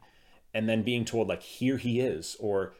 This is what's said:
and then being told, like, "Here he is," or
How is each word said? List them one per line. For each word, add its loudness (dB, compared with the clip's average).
and 0
then 4
being 0
told, 0
like, -2
"Here 0
he 0
is," -2
or 0